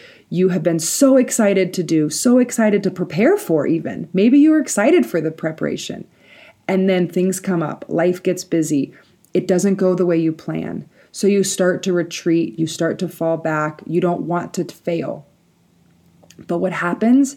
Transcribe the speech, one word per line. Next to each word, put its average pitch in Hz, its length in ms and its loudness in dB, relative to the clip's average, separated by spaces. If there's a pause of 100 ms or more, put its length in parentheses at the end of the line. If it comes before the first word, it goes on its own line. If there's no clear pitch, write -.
(300)
you 180 200 2
have 175 140 0
been 165 160 0
so 269 380 4
excited 202 560 2
to 180 100 -4
do, 151 260 0
so 247 280 2
excited 220 460 2
to 185 80 0
prepare 196 440 0
for 165 320 0
even. 165 460 -4
Maybe 233 260 4
you 302 120 6
were 311 80 4
excited 277 460 2
for - 140 -2
the 156 120 -2
preparation. - 760 -8 (600)
And 190 200 2
then 180 200 2
things 185 340 -2
come 175 200 -2
up. 151 280 -8
Life 175 340 0
gets 180 200 -2
busy. 151 500 -2 (400)
It - 140 -2
doesn't 185 280 2
go 185 200 2
the 180 100 0
way 170 120 2
you 160 140 0
plan. 160 540 -8 (260)
So - 160 -2
you 196 160 2
start 185 400 0
to 190 100 -2
retreat. 170 640 -2
You 160 100 -2
start 165 320 -4
to 180 100 -4
fall 165 260 -2
back. 156 500 -4
You 165 140 -2
don't 175 220 0
want 170 320 -6
to 175 100 -4
fail. 151 640 -8 (1200)
But 175 120 -4
what 180 140 -4
happens 226 640 2